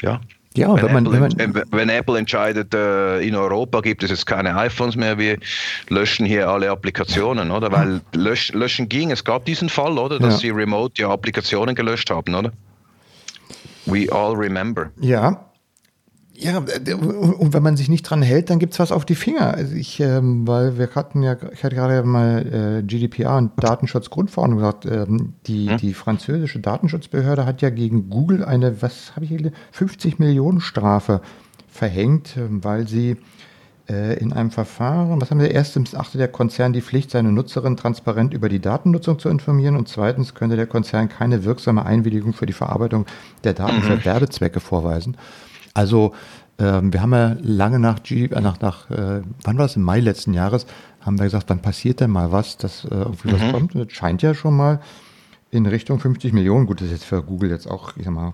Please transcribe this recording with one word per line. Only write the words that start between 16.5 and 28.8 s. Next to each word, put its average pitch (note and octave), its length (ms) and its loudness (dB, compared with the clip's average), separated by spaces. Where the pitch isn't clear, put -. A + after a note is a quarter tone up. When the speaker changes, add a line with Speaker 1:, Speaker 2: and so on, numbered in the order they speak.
Speaker 2:
äh, C3+ 360 -4
und, F#3+ 400 0
und D#3+ 200 2
wenn D3+ 80 4
man D3+ 160 4
sich C3+ 100 0
nicht E3 140 2
dran D3+ 220 0
hält, C#3 260 4
dann F3 80 2
gibt's F3 220 0
was E3+ 120 0
auf D3 140 0
die E3+ 80 0
Finger. B3+ 400 0
Also D3+ 220 -4
ich, - 240 -8
ähm, B2+ 480 2
weil B2 320 0
wir B2 160 0
hatten C#3+ 260 -2
ja, B2+ 160 0
ich - 100 -8
hatte C3 120 -2
gerade B2+ 260 2
mal, A#2 800 2
äh, G#2 40 -2
G G#2 140 -2
D A#2+ 120 0
P A#2+ 140 -4
R B2+ 140 2
und A#2+ 140 2
Datenschutzgrundverordnung A#2+ 960 0
gesagt, G#2+ 280 0
ähm, A2 480 -2
die, G#2 240 -2
Speaker 1:
Hm? A2+ 80 2
Speaker 2:
die G#2 160 -2
französische C#3 680 -4
Datenschutzbehörde C#3 840 -2
hat C3 160 -2
ja C#3 80 2
gegen A2+ 400 0
Google E3+ 340 2
eine, B2+ 380 0